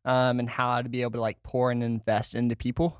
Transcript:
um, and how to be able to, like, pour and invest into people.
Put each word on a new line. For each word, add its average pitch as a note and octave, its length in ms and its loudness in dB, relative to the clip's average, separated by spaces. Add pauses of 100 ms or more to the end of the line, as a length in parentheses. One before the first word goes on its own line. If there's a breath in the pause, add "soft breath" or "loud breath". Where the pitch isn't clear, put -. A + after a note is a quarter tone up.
um, B2+ 340 2
and A#2+ 100 -2
how B2 320 0
to B2+ 60 -8
be B2 140 -4
able A#2+ 120 -2
to, A#2+ 80 -4
like, A2 220 -4
pour B2 280 0
and A#2+ 120 0
invest A2+ 520 0
into A#2+ 200 2
people. D#3+ 440 -2